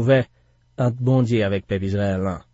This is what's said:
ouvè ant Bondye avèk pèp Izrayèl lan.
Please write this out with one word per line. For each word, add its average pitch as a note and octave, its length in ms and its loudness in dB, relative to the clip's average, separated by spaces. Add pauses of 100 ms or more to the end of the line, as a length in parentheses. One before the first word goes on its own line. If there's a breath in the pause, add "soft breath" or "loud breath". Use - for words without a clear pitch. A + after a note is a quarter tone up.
ouvè B2+ 240 4 (580)
ant A#2+ 160 -2
Bondye B2 460 2
avèk G2 180 -2
pèp G2 240 -4
Izrayèl G2 380 -2
lan. F2+ 160 -6 (120)